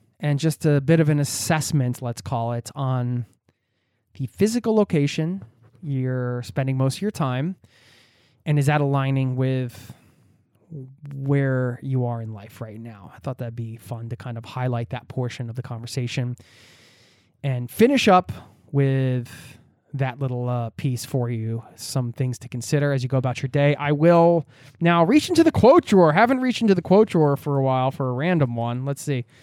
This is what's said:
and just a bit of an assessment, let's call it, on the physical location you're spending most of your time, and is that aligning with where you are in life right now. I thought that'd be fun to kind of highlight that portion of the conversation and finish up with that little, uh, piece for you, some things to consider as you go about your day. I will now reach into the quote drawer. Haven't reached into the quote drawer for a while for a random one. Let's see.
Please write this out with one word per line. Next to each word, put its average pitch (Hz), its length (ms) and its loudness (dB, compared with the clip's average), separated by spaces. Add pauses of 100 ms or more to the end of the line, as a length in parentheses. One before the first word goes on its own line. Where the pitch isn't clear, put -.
(180)
and 147 220 -2
just 160 260 -2
a 147 140 4
bit 156 180 4
of 156 100 4
an 147 120 2
assessment, 143 840 -2
let's 120 180 -8
call 120 340 -4
it, 117 200 -8
on 123 520 -4 (880)
the 131 120 -8
physical 220 480 0
location 175 720 0 (360)
you're 127 640 -4
spending 135 340 -4
most 135 200 0
of - 60 -12
your 208 100 -2
time, 143 420 -4 (880)
and 147 140 2
is 139 80 2
that 151 140 4
aligning 135 560 0
with 131 580 -4 (1200)
where 135 680 -2
you 131 240 -2
are 117 140 -6
in 110 120 -10
life 107 280 -16
right 110 200 -14
now. 107 340 -18
I - 40 -20
thought 127 200 -10
that'd 117 160 -10
be 113 220 -10
fun 117 320 -12
to 117 80 -10
kind 120 200 -12
of 113 80 -12
highlight 123 460 -4
that - 180 -12
portion 123 400 -6
of 117 80 -12
the 127 60 -8
conversation 120 720 -6 (1040)
and 123 280 -4
finish 247 380 4
up 185 240 6 (400)
with 131 560 0 (680)
that 131 240 -4
little, 123 300 -4
uh, 120 220 -4
piece 127 340 -6
for 123 260 -4
you, 113 320 -6 (140)
some 123 360 -6
things 127 280 -4
to - 80 -18
consider 143 440 -2
as 131 100 -2
you 127 60 -4
go 135 80 -2
about 127 240 -2
your 135 80 -4
day. 143 280 2
I 147 160 -2
will 170 540 4 (340)
now 170 240 4
reach 277 240 4
into 330 160 6
the 320 80 4
quote 269 340 6
drawer. 175 260 6
Haven't 240 280 4
reached 254 200 -2
into 214 140 4
the 175 80 0
quote 214 260 6
drawer 147 280 2
for 143 200 -4
a 135 60 0
while 131 280 0
for 131 180 -4
a 127 40 -2
random 139 440 0
one. 120 280 -4
Let's 139 180 -6
see. 131 220 -4 (180)